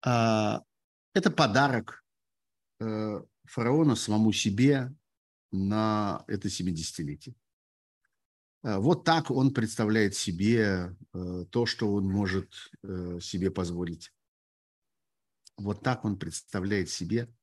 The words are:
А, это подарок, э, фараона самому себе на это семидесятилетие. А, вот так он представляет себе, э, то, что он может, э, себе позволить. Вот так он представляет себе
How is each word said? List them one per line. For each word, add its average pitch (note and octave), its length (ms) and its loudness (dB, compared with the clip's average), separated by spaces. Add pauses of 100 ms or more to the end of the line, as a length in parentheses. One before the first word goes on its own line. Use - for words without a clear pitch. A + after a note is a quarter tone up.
А, A2+ 580 2 (520)
это F#3+ 160 4
подарок, C3 720 2 (760)
э, A2 420 -4 (220)
фараона C3+ 520 2
самому G#2+ 360 2
себе B2+ 600 2 (600)
на G#2+ 760 0
это G2+ 220 -4
семидесятилетие. E2+ 840 -8 (1300)
А, G#2 180 -2
вот D#3 240 2
так E3 260 2
он C3 220 4
представляет A2 640 0
себе, F#2+ 800 0 (180)
э, F2+ 360 -8
то, A#2+ 160 0
что G#2 260 -2
он G2+ 160 0
может, F#2+ 440 -2 (300)
э, F2+ 400 -8
себе F#2 280 -2
позволить. F2 600 -6 (1400)
Вот G2+ 260 -6
так B2+ 220 -2
он G2 140 -2
представляет F#2+ 720 -4
себе A2 380 -6 (140)